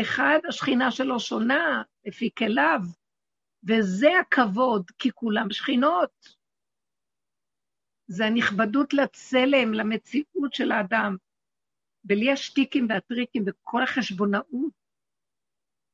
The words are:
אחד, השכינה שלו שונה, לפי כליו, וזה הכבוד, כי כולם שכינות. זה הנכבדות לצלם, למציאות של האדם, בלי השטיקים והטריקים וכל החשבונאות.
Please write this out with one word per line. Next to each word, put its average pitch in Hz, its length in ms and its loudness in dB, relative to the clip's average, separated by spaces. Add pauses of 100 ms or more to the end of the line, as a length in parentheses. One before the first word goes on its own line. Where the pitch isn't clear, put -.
אחד, 277 380 2 (100)
השכינה 262 420 0
שלו 262 300 -2
שונה, 240 600 0 (220)
לפי 220 340 -6
כליו, 269 420 2 (880)
וזה 226 520 2
הכבוד, 226 760 0
כי 254 140 0
כולם 208 380 -2
שכינות. 285 880 -2 (1700)
זה 208 200 -2
הנכבדות 226 680 0
לצלם, 262 800 2
למציאות 233 800 -4
של - 180 -2
האדם, 208 440 0 (880)
בלי 214 280 2
השטיקים 269 560 0
והטריקים 233 580 -4
וכל - 360 -4
החשבונאות. 208 960 -2 (1120)